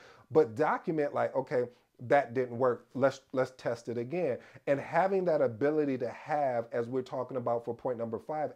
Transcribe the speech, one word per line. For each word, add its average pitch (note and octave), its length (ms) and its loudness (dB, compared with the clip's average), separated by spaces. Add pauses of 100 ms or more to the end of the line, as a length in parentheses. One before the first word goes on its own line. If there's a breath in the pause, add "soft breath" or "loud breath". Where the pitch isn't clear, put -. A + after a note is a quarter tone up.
(300 loud breath)
But A#2 240 4
document, D3+ 600 -2
like, A#2 200 0
"Okay, C3 300 0 (340 soft breath)
that B2 360 2
didn't A#2+ 240 -2
work. A#2+ 340 0
Let's, C3 300 0 (100)
let's C3 240 0
test - 320 -6
it A#2 80 -4
again." B2+ 400 -2 (300 loud breath)
And C#3 120 2
having F#3 460 2
that D#3 160 4
ability C#3 560 2
to A#2+ 140 -4
have, C3 600 -2
as A#2+ 180 -2
we're B2+ 120 -2
talking B2+ 380 -6
about A#2+ 260 0
for A#2 100 -4
point B2 220 -2
number A2+ 220 -4
five, D3+ 380 -4